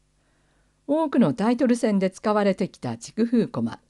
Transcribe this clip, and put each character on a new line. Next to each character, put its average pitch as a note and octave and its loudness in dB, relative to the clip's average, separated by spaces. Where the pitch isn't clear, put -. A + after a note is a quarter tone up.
多 D#4 0
く C#4 2
の E3 4
タ G#3+ 0
イ B3 0
ト C4 2
ル A#3+ 2
戦 G#3+ 0
で F#3+ 0
使 G#3 -4
わ G#3 0
れ G3 2
て F#3+ -4
き - -20
た A#2 -8
筑 - -4
風 A#3 2
駒 A2+ -6